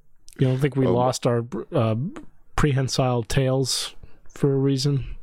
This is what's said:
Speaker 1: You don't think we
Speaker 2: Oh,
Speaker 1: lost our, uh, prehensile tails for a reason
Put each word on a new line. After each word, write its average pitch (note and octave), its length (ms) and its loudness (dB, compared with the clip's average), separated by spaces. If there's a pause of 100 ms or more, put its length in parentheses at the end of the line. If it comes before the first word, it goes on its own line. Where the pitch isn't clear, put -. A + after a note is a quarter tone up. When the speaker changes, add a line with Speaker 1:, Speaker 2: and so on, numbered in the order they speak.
(380)
Speaker 1:
You C3+ 100 2
don't C3 100 0
think C3+ 180 0
we C3 100 2
Speaker 2:
Oh, F#2 80 2
Speaker 1:
lost B2 320 0
our, A#2+ 180 2 (280)
uh, A2 220 2 (640)
prehensile B2+ 680 2
tails C3 720 0 (340)
for C#3 240 0
a C3+ 40 2
reason C3+ 480 2 (180)